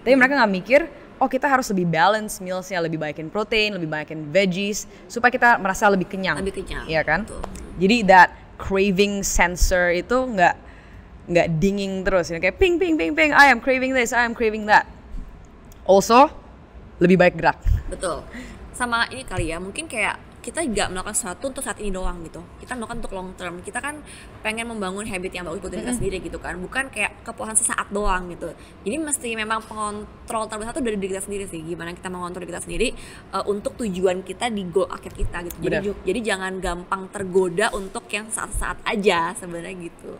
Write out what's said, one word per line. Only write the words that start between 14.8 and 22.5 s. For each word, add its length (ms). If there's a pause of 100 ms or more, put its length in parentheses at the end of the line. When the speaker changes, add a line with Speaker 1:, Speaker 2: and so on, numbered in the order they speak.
Speaker 1:
Also, 480 (680)
lebih 220
baik 180
gerak. 240 (240)
Speaker 2:
Betul. 400 (480)
Sama 340
ini 140
kali 320
ya, 80
mungkin 240
kayak 320 (240)
kita 200
nggak 320
melakukan 200
sesuatu 360
untuk 120
saat 160
ini 120
doang 320
gitu. 160 (200)